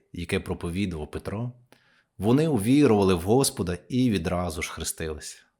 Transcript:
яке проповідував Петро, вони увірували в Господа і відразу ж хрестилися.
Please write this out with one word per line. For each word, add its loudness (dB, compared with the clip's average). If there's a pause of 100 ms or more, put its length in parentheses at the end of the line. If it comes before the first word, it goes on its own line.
(140)
яке -4
проповідував -6
Петро, -8 (680)
вони 4
увірували 4
в 0
Господа 0 (120)
і 2
відразу -2
ж -8
хрестилися. -10 (220)